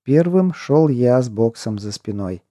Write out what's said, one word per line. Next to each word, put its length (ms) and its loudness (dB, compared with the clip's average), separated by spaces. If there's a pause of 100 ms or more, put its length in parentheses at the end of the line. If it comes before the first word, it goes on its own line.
первым 500 2
шёл 340 2
я 340 2
с 60 -4
боксом 500 -4
за 140 -10
спиной. 600 -8